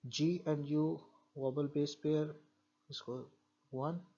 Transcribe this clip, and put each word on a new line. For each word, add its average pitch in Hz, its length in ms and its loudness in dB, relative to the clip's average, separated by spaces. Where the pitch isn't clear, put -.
G 156 440 0
and 147 200 0
U, 156 320 2
vowel 139 300 0
base 143 280 2
pair, 151 380 2
इसको 127 300 -8
one। 151 300 -2